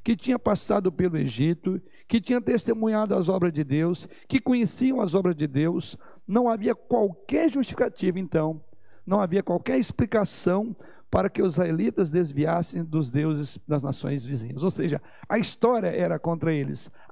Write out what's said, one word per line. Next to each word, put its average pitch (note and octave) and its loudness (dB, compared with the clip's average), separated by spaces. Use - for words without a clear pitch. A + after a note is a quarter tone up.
que A#3 2
tinha B3 -2
passado G3+ 2
pelo F3+ 0
Egito, D3+ 0
que A#3 2
tinha B3 0
testemunhado A3 2
as F3+ 2
obras F3+ 2
de D3+ 0
Deus, D#3 0
que C4+ 2
conheciam B3 2
as F3 0
obras F3+ 2
de D3 -2
Deus. D#3 0
Não A#3+ 2
havia A3+ 0
qualquer B3 0
justificativa, G#3+ -2
então, D#3+ -2
não G3 2
havia F#3+ 2
qualquer F3+ 0
explicação G#3 0
para F#3+ 2
que - -4
os F#3 2
israelitas F3 0
desviassem E3 0
dos D#3 -2
deuses D3 -2
das D3 0
nações C#3 -4
vizinhas. C3 -6
Ou F#3+ 4
seja, D#3 -2
a A3 2
história A3+ 2
era E3+ 0
contra E3 -2
eles, C#3+ -4